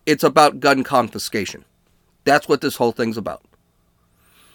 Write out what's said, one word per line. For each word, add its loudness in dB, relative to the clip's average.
It's 0
about 4
gun 2
confiscation. -4
That's 2
what 2
this -4
whole 0
thing's -4
about. -10